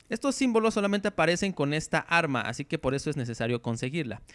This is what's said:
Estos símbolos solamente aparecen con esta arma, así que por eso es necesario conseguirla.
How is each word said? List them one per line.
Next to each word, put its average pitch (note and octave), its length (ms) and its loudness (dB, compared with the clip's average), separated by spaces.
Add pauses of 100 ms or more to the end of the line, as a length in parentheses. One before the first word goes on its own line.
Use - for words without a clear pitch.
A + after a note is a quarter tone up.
Estos C4 280 -2
símbolos A3+ 400 2
solamente G3+ 320 0
aparecen F3 460 2
con C#3+ 200 0
esta D#3 240 -2
arma, D3+ 440 2
así A#2+ 240 -4
que D#3 120 -2
por C3 160 0
eso C#3+ 160 -2
es D3 80 -4
necesario A#2+ 460 -2
conseguirla. B2 580 -4 (140)